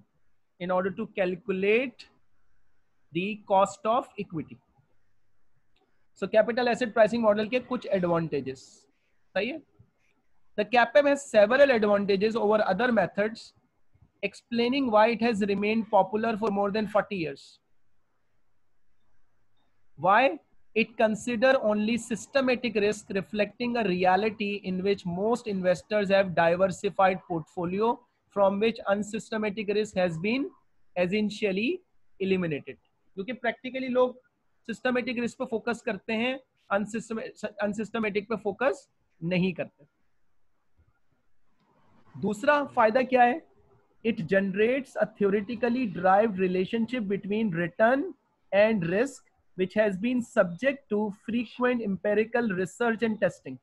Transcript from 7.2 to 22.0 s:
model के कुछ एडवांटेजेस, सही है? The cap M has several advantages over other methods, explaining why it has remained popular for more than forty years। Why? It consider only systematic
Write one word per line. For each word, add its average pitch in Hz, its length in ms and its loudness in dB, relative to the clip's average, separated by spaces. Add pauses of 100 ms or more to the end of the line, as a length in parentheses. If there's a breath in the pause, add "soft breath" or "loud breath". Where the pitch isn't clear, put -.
model 208 220 2
के 247 100 -2
कुछ 247 260 -8
एडवांटेजेस, 165 720 -2 (760)
सही 208 140 -2
है? 320 120 -10 (960)
The 208 140 -2
cap 233 240 4
M 285 80 6
has 285 300 0
several 254 440 6
advantages 202 640 2
over 214 260 4
other 220 220 0
methods, 208 520 0 (800)
explaining 240 680 -2
why 214 220 6
it 226 180 0
has 208 220 0
remained 208 420 0
popular 214 460 2
for 202 100 -2
more 202 220 0
than 214 240 -4
forty 196 260 -2
years। 143 240 -10 (2500)
Why? 240 400 2 (360)
It 220 220 0
consider 220 520 0 (140)
only 214 340 0
systematic 247 800 -4